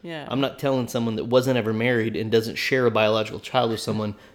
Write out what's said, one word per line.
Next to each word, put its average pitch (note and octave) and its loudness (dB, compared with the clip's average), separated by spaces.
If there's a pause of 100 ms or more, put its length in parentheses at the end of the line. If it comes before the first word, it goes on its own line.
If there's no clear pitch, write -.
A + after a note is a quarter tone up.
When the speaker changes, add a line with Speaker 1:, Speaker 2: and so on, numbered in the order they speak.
Speaker 1:
Yeah. D#3+ -12
Speaker 2:
I'm B2+ -2
not C3+ -2
telling C3 0
someone A#2 -2
that - -4
wasn't B2 4
ever A2 0
married A2+ 0
and G#2+ -4
doesn't A2+ 2
share B2+ 2
a A2+ 4
biological A2 2
child A#2 0
with G#2+ -4
someone G#2+ -4 (200)